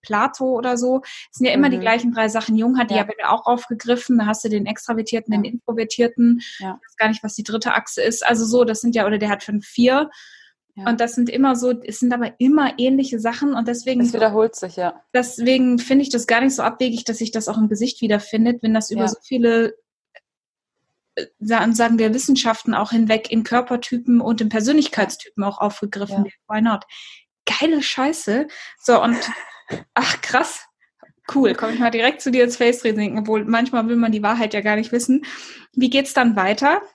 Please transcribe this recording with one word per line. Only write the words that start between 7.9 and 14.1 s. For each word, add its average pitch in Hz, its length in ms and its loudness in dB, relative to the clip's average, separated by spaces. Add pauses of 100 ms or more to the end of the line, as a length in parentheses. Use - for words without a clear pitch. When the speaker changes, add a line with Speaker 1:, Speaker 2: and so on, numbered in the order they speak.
Speaker 1:
ist. 226 260 -2
Also 226 200 2
so, 240 180 4
das 220 160 -2
sind 233 140 0
ja, 220 120 2
oder 208 120 0
der 208 100 -2
hat 202 140 -2
fünf, 208 240 -6
vier. 254 420 2 (680)
Speaker 2:
Ja. 196 120 -6
Speaker 1:
Und 233 120 0
das 233 160 -2
sind 240 120 2
immer 262 280 2
so, 247 160 0 (100)
es - 160 -12
sind 247 160 2
aber 240 240 -4
immer 277 400 4
ähnliche 262 400 2
Sachen 240 360 -2
und 233 120 -2
deswegen 240 340 -2
Speaker 2:
Es 240 120 2